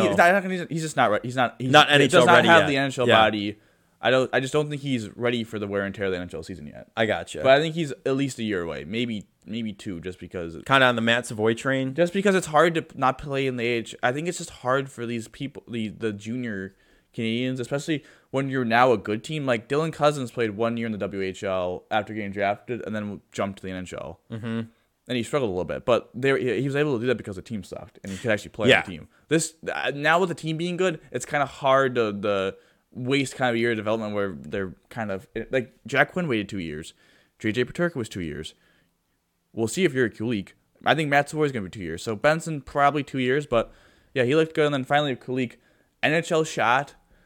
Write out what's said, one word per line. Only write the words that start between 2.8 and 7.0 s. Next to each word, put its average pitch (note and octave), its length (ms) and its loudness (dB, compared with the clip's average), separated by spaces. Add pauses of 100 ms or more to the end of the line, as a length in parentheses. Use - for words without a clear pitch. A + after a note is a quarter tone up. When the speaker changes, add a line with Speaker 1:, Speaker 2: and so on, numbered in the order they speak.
Speaker 2:
H B2+ 100 -6
L B2 100 2
Speaker 1:
Yeah. A2+ 120 8
Speaker 2:
body. G#2 380 2 (440)
I A#2+ 80 2
don't. C3 240 2
I B2+ 60 4
just C3 120 -6
don't D3+ 160 0
think D3 140 -8
he's B2+ 340 -2
ready A#2+ 280 -2
for G#2+ 140 -10
the G#2 80 -4
wear G2+ 180 -2
and G2 100 -6
tear G2+ 120 -4
of F#2+ 60 0
the F2+ 60 -2
N F2+ 60 -6
H F2+ 100 -14
L D#2+ 80 -8
season D#2 240 -14
yet. B1 280 -18
Speaker 1:
I A2+ 120 2